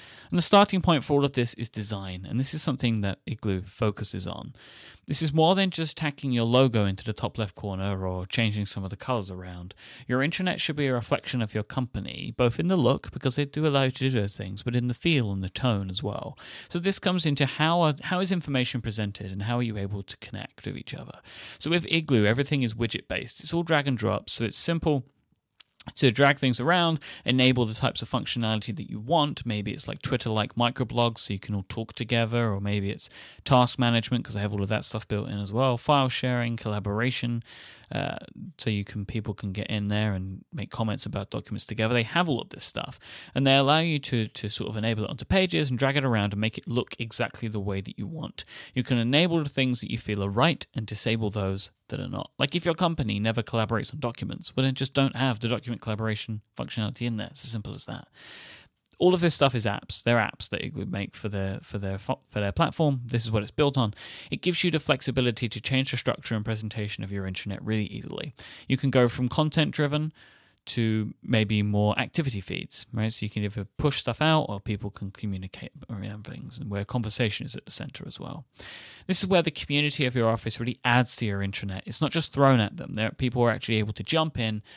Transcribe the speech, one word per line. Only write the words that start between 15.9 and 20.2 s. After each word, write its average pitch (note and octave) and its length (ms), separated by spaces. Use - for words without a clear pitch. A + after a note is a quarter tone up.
as F#2 120
well. - 360
So F3 80
this F#3+ 200
comes F3+ 280
into C#3+ 180
how D#3+ 380
are, D3+ 120
how F3+ 160
is F#3+ 120
information C3+ 480
presented G#2 500
and G2 120
how A#2+ 160
are B2 40
you A2 140
able G2 260
to - 140
connect - 480